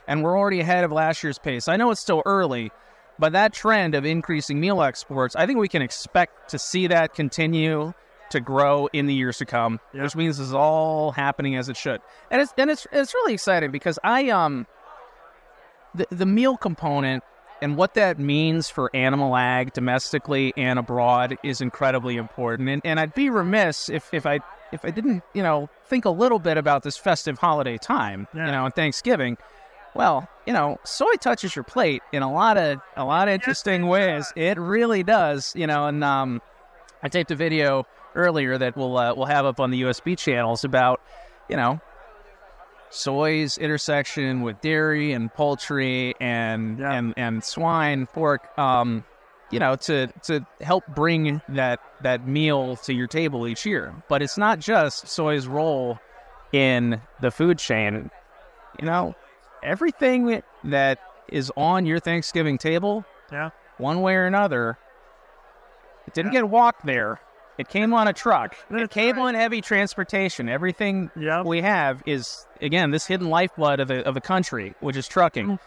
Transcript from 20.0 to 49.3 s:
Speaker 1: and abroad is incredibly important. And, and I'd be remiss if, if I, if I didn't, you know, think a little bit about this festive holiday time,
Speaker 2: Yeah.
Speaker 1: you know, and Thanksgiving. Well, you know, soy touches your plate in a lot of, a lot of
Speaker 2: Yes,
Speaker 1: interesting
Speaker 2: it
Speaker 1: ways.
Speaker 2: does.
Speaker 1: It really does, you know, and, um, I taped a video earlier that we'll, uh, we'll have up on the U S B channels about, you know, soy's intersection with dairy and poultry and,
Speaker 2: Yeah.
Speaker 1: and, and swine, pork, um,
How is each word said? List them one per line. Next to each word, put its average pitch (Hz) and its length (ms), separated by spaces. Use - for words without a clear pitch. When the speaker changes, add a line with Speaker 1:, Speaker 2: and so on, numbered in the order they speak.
Speaker 1:
and 127 220
abroad 123 640
is 135 180
incredibly 127 560
important. 117 520
And, 143 140
and 160 160
I'd 156 140
be 277 160
remiss 190 600
if, 156 220
if 156 140
I, 147 140
if 156 120
I 165 60
didn't, 214 320
you 196 80
know, 151 260
think 254 200
a 202 40
little 220 300
bit 160 180
about 143 240
this 143 160
festive 160 400
holiday 139 400
time, 101 560
Speaker 2:
Yeah. 160 140
Speaker 1:
you 143 40
know, 131 140
and 131 80
Thanksgiving. 139 640
Well, 170 340
you 240 60
know, 147 300
soy 427 360
touches 220 360
your 139 80
plate 170 380
in 139 120
a 135 100
lot 208 240
of, 147 220
a 135 80
lot 170 220
of 202 60
Speaker 2:
Yes, 190 80
Speaker 1:
interesting 208 420
Speaker 2:
it 175 60
Speaker 1:
ways. 180 360
Speaker 2:
does. - 100
Speaker 1:
It 170 220
really 202 460
does, 165 520
you 165 120
know, 147 180
and, 147 180
um, 135 380
I 147 60
taped 175 200
a 160 60
video 147 500
earlier 156 420
that 127 180
we'll, 127 220
uh, 120 160
we'll 131 140
have 143 180
up 131 140
on 131 120
the 127 60
U 127 120
S 120 100
B 175 160
channels 120 480
about, 127 380
you - 60
know, 131 240
soy's 151 640
intersection 143 840
with 113 200
dairy 156 520
and 113 200
poultry 131 880
and, 113 600
Speaker 2:
Yeah. 139 140
Speaker 1:
and, 120 240
and 113 260
swine, 151 640
pork, 147 400
um, 123 460